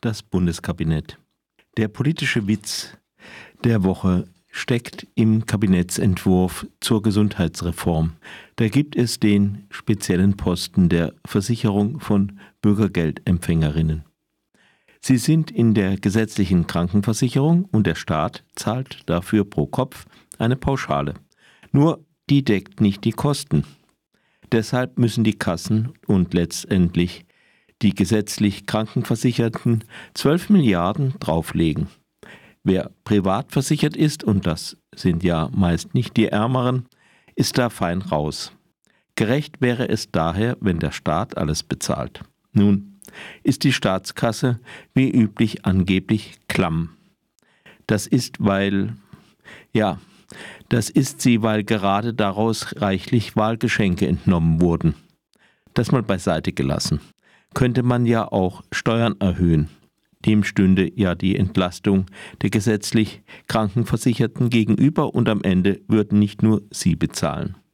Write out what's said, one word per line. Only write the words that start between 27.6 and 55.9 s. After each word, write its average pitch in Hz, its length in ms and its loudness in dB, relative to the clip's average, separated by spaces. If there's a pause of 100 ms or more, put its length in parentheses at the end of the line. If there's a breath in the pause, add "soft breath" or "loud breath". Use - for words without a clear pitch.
die 101 100 4
gesetzlich 104 760 0
Krankenversicherten 113 1160 0 (300 loud breath)
zwölf 165 360 0
Milliarden 131 720 2
drauflegen. 80 680 -2 (760 loud breath)
Wer - 300 0 (100)
privat 98 480 0
versichert 151 460 -2
ist, 151 260 -2
und 98 240 0
das - 300 -6 (180)
sind 85 300 -2
ja 82 280 0
meist 87 420 0
nicht 123 220 -2
die 113 120 2
Ärmeren, 123 580 -2 (480 soft breath)
ist - 240 -2
da 123 100 2
fein 90 320 -4
raus. 76 520 -4 (640)
Gerecht 123 440 -2
wäre 123 280 0
es - 240 -4
daher, 87 480 0
wenn 92 180 0
der 80 140 -4
Staat - 440 -4
alles 80 280 -4
bezahlt. - 580 -6 (300)
Nun 101 480 2 (420 loud breath)
ist - 220 0
die 139 80 4
Staatskasse 113 880 -2 (320 loud breath)
wie 131 180 2
üblich 110 540 0
angeblich 95 720 0 (100)
klamm. 82 440 -2 (1000 soft breath)
Das - 180 0
ist, - 320 -2
weil, 98 560 0 (760 loud breath)
ja, 107 260 0 (680 loud breath)
das 120 220 0
ist - 300 0
sie, 117 220 2
weil 107 200 0
gerade 104 500 0
daraus 107 680 -2
reichlich 101 560 -2
Wahlgeschenke 110 720 0
entnommen 82 520 2
wurden. 85 340 2 (800 soft breath)
Das - 180 0